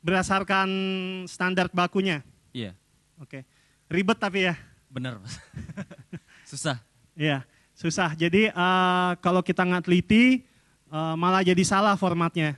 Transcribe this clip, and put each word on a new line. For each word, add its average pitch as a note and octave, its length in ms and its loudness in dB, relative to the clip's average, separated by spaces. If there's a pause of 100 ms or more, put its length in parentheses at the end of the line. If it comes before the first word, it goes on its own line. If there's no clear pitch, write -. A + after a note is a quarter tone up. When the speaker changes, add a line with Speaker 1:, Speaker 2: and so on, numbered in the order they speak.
Speaker 1:
Berdasarkan F#3+ 640 0 (600)
standar F#3 400 0
bakunya? F3+ 560 -2 (240)
Speaker 2:
Iya. G#2 240 -10 (480)
Speaker 1:
Oke. C3 240 -18 (400)
Ribet F#3+ 320 0
tapi F#3+ 320 -2
ya? E3 80 -6 (320)
Speaker 2:
Benar, B2+ 320 -10
Mas. A2 160 -16 (560)
<laughs> - 560 -20
Susah. C3+ 320 -6 (300)
Speaker 1:
Iya, D3 320 -2 (320)
susah. E3 400 -4
Jadi, F3 340 2
eh, F3+ 600 2 (100)
kalau F3+ 240 0
kita F3+ 180 -2
nggak F3+ 220 0
teliti, A3+ 580 4 (460)
eh, D#3+ 260 -4
malah F3+ 300 2
jadi F3+ 160 4
salah G3 340 2
formatnya. E3+ 640 0